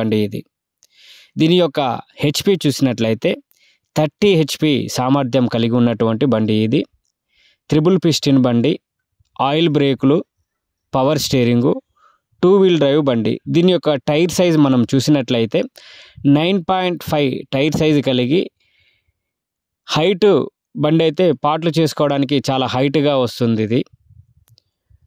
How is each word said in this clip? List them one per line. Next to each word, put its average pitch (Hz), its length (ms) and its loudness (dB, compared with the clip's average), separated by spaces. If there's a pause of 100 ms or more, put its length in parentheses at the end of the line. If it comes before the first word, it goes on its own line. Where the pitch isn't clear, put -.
బండి 110 280 -2
ఇది. 104 140 -10 (1000)
దీని 165 200 4
యొక్క 151 200 -2 (400)
హెచ్పి 151 320 0 (120)
చూసినట్లయితే 120 640 -2 (640)
థర్టీ 156 420 0
హెచ్పి 156 320 -2 (240)
సామర్థ్యం 131 600 0
కలిగి 117 260 0
ఉన్నటువంటి 113 440 0 (100)
బండి 110 200 0 (120)
ఇది. 135 140 0 (880)
త్రిబుల్ 156 340 2
పిస్టన్ 139 420 2
బండి, 120 260 0 (760)
ఆయిల్ 160 280 0
బ్రేకులు, 139 400 2 (800)
పవర్ 139 280 0
స్టీరింగు, 120 500 0 (680)
టూ 180 100 4 (100)
వీల్ 175 200 2
డ్రైవ్ 139 280 2
బండి. 117 240 -2 (200)
దీని 170 220 4
యొక్క 151 200 -2 (140)
టైర్ 160 280 0
సైజ్ 175 280 2
మనం 131 140 2 (140)
చూసినట్లయితే 135 680 0 (760)
నైన్ 180 220 0 (120)
పాయింట్ 185 400 -4
ఫైవ్ 147 180 0 (240)
టైర్ 147 280 -2
సైజు 151 280 2
కలిగి, 127 320 0 (1500)
హైట్ 185 320 2 (560)
బండి 160 260 2
అయితే 180 160 0 (200)
పాట్లు 160 240 -2 (100)
చేసుకోవడానికి 143 580 -2 (120)
చాలా 131 240 -2
హైట్గా 143 400 0 (100)
వస్తుంది 113 440 -2
ఇది. 120 140 -2 (1200)